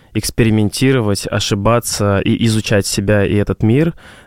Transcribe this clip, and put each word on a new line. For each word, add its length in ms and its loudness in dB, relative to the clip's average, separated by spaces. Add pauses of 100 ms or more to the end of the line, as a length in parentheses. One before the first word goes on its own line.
(140)
экспериментировать, 1160 0
ошибаться 880 0
и 280 0
изучать 380 0
себя 400 0
и 100 0
этот 280 -2
мир 300 2 (340)